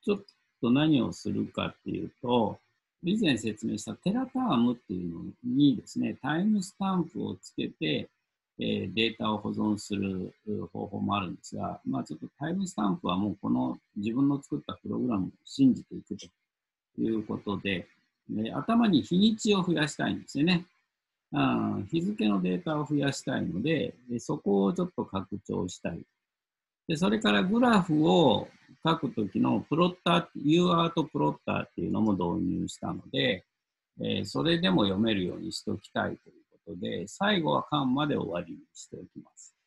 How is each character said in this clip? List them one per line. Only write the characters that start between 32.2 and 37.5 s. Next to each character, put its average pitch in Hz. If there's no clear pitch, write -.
入 87
し -
た 92
の 90
で、 131
え 107
ー、 98
そ 131
れ 170
で 185
も 147
読 95
め 113
る 95
よ 87
う 87
に -
し -
て -
お 107
き -
た 101
い 90
と -
い -
う -
こ -
と 87
で、 107
最 202
後 151